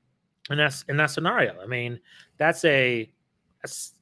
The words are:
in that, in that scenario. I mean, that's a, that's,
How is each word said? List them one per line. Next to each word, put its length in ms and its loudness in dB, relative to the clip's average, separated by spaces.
in 100 -2
that, 300 0
in 80 -2
that 140 4
scenario. 500 0
I 60 -14
mean, 320 -4
that's 260 2
a, 460 2
that's, 400 -12